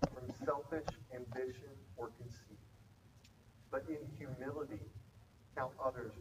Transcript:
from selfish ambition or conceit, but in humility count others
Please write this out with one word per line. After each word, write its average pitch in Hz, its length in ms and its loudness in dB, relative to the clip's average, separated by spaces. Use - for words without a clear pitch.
from - 160 -2
selfish 151 420 4
ambition 127 560 0
or 117 140 0
conceit, - 480 -10
but 262 180 4
in 147 180 0
humility 143 640 0
count 131 160 6
others 123 380 4